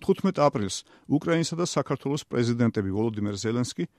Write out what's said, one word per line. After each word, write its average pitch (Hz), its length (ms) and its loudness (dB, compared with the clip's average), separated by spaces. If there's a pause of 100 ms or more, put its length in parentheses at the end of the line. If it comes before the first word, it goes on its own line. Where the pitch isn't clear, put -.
თხუთმეტ 190 360 0
აპრილს 139 380 2 (340)
უკრაინისა 165 480 0
და 175 80 0
საქართველოს 147 640 -2
პრეზიდენტები 117 600 2
ვოლოდიმირ 104 460 -2
ზელენსკი 117 480 -2 (140)